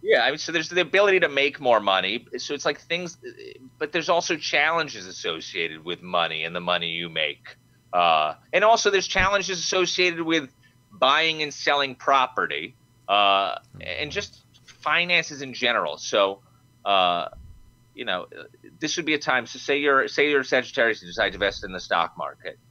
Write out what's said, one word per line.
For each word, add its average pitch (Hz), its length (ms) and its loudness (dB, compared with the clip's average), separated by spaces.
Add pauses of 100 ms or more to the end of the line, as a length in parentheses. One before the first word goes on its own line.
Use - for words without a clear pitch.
Yeah, 170 220 4
I 123 80 4
mean, 151 60 -4
so - 140 -8
there's 160 160 -2
the 175 140 0
ability 190 400 4
to 165 80 2
make 143 320 0
more 120 180 6
money. 98 460 0 (120)
So - 160 -6
it's - 120 -6
like 147 160 -2
things, 170 360 -6 (640)
but 151 140 -6
there's 165 160 -2
also 175 260 2
challenges 151 720 -2
associated 82 800 -6
with 87 160 -6
money 82 420 -2
and 85 100 -6
the 87 60 -4
money 87 300 -2
you 85 200 -6
make. 78 460 -6 (380)
Uh, 80 400 4 (180)
and - 140 2
also 220 260 4
there's 190 160 0
challenges 190 520 0
associated 180 600 0
with 160 280 -2 (420)
buying 156 500 2
and 147 120 -6
selling 139 420 0
property, 98 800 0 (320)
uh, 98 480 4 (240)
and - 320 -8
just - 300 -8 (240)
finances 160 760 0
in 131 120 -10
general. 107 440 0
So, 98 440 2 (420)
uh, 90 460 2 (680)
you 120 80 -12
know, 92 240 -4 (520)
this 156 180 -4
would 170 80 -6
be 156 80 0
a 147 60 0
time. 127 260 0
So - 120 -14
say 143 220 -2
you're, 139 300 2
say 147 200 2
you're 143 120 2
a 131 40 -4
Sagittarius, 120 560 0
you 87 60 -18
decide 98 220 0
to 95 60 -12
invest 95 280 -2
in 98 80 -10
the 92 80 -8
stock 85 380 0
market. 73 420 -10 (120)